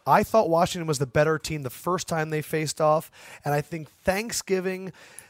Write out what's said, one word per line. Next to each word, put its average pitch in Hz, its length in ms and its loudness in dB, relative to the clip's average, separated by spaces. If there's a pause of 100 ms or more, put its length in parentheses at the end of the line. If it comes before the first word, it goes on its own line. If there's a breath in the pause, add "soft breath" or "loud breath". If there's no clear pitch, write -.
I 156 180 6
thought 165 260 4
Washington 165 380 0
was 143 120 -2
the 139 80 -2
better 151 320 2
team 151 240 -8
the 127 80 -8
first - 360 -4
time 160 220 -2
they 156 140 -2
faced 156 380 -4
off, 156 280 4 (340 loud breath)
and 143 120 0
I 147 60 2
think 160 280 -12
Thanksgiving 190 1000 -4 (380 loud breath)